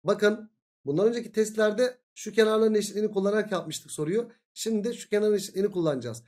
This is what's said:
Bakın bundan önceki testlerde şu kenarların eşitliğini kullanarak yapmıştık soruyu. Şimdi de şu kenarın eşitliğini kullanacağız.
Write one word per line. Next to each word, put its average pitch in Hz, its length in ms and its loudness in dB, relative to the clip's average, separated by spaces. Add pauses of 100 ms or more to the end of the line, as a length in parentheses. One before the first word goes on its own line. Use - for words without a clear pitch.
Bakın 208 460 0 (360)
bundan 156 220 2
önceki 233 240 -2
testlerde 214 640 0 (180)
şu - 160 -12
kenarların 220 440 4
eşitliğini 208 360 0
kullanarak 202 400 0
yapmıştık 160 400 -6
soruyu. 190 380 -2 (240)
Şimdi 220 360 -2
de 233 40 -4
şu - 160 -16
kenarın 208 240 2
eşitliğini 202 380 -2
kullanacağız. 135 560 -2